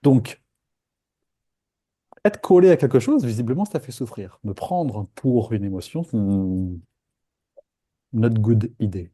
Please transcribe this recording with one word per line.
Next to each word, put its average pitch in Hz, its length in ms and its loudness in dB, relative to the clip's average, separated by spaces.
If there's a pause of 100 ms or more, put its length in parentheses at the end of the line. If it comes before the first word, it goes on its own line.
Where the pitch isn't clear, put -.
Donc, 135 380 2 (1800)
être 208 160 0
collé 180 300 6
à 165 60 6
quelque 127 240 2
chose, 269 240 0
visiblement, 120 400 -4
ça 170 160 -6
fait 131 120 -18
souffrir. 107 520 -12
Me 101 100 -6
prendre 117 600 -6
pour 123 380 0
une 104 120 -4
émotion, 98 380 -8 (100)
hmm, 95 680 -2 (1300)
not 113 280 0
good 107 380 2
idea. 92 360 -6